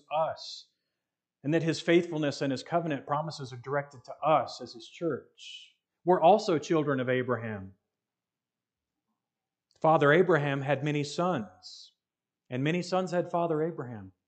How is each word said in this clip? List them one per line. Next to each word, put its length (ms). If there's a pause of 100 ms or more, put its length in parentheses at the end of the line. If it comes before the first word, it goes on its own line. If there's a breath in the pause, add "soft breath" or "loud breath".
(120)
us, 540 (760)
and 100
that 80
His 180
faithfulness 600
and 100
His 120
covenant 420
promises 480
are 40
directed 480
to 180
us 360
as 140
His 160
church. 840 (280)
We're 180
also 360
children 420
of 100
Abraham. 680 (2000)
Father 320
Abraham 500
had 220
many 200
sons, 880 (560)
and 140
many 180
sons 300
had 180
Father 320
Abraham. 520 (140)